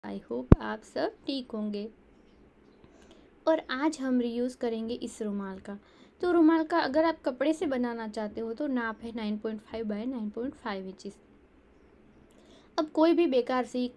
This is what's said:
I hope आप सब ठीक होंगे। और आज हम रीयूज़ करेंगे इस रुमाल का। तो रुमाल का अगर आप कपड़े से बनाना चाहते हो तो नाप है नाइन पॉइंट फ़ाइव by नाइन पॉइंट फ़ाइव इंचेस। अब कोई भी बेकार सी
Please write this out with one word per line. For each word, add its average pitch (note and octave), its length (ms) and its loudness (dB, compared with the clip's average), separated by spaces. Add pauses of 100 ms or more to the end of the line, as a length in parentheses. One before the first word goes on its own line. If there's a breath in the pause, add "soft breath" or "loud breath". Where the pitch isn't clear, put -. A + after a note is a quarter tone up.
I G3+ 160 -8
hope B3+ 400 4
आप A3 220 -6
सब D#4+ 320 -4 (100)
ठीक C4+ 260 -6
होंगे। G#3+ 360 -6 (1600 loud breath)
और D#4+ 160 4 (100)
आज D4 300 0
हम B3+ 200 2
रीयूज़ A#3+ 360 -2
करेंगे A3+ 380 -4
इस A#3 260 -8
रुमाल G3+ 380 -4
का। G3+ 180 -12 (440 loud breath)
तो F4+ 100 2
रुमाल E4 340 6
का E4 140 0
अगर D4+ 260 2
आप D#4+ 160 0
कपड़े C#4 320 0
से F4 140 -2
बनाना A#3+ 420 -2
चाहते G#3+ 320 -6
हो A3+ 120 -4
तो D4+ 160 -2
नाप A3+ 340 -2
है A#3 120 -8
नाइन G#3+ 220 -2
पॉइंट A3 240 -4
फ़ाइव A3+ 240 -8
by G#3 200 -4
नाइन A#3+ 240 -4
पॉइंट A#3+ 260 -6
फ़ाइव G3 320 -6
इंचेस। F#3+ 300 -14 (1600 loud breath)
अब D#4 140 2
कोई E4 220 6
भी E4+ 140 4
बेकार B3+ 380 2
सी B3 320 -4